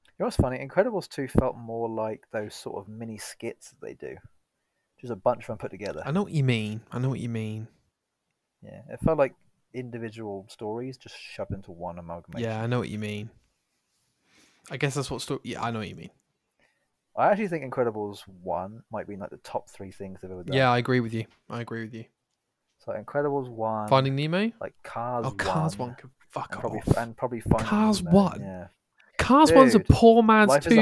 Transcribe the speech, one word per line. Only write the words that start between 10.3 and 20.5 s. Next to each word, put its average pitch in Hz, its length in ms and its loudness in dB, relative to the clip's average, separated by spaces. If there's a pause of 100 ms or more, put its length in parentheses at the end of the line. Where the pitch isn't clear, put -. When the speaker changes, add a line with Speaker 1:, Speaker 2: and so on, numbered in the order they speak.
Speaker 1:
stories 120 480 -8
just - 220 -20
shoved - 340 -12
into 98 200 -12
one 85 260 -10
amalgamation. 85 500 -8
Speaker 2:
Yeah, 110 140 -4
I 113 60 -4
know 123 100 0
what 87 100 -4
you 104 100 -8
mean. 104 300 -8 (1400)
I 151 60 -10
guess 135 180 -2
that's 139 160 -4
what 123 100 -8
sto-, - 220 -6
yeah, 120 200 -8
I 117 100 -2
know 113 80 -4
what 95 80 -6
you - 80 -12
mean. - 140 -16 (1040)
Speaker 1:
I 143 140 4
actually 208 180 0
think 160 240 -4
Incredibles 107 540 -4 (160)
one 92 480 -6
might 101 180 -8
be 101 60 -10
in, 95 60 -12
like, 95 100 -10
the - 80 -16
top - 300 -10
three 98 220 -14
things 95 300 -14
they've 92 100 -14
ever 90 140 -12
done. 127 120 -2